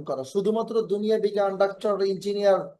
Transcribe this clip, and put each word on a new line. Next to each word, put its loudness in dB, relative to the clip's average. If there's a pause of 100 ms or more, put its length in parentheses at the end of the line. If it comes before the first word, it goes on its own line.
করা, -4
শুধুমাত্র -2 (180)
দুনিয়াবি 0
জ্ঞান, 2 (100)
ডাক্তার, 0 (180)
ইঞ্জিনিয়ার 2 (200)